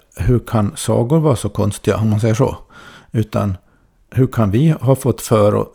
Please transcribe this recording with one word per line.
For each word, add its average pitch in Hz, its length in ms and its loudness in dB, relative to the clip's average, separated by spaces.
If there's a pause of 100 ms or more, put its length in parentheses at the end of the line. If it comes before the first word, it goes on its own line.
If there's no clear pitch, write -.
(160)
hur 113 220 0
kan 104 380 -2
sagor 117 440 0
vara 147 160 0
så - 120 -6
konstiga, 101 480 -2
om 107 140 0
man 104 100 0
säger 110 140 0
så, 113 220 0 (560)
utan 104 440 -4 (540)
hur 131 160 2
kan 113 240 0
vi 135 200 2
ha 135 260 0
fått - 240 -2
för 104 340 2
o-, 107 200 -4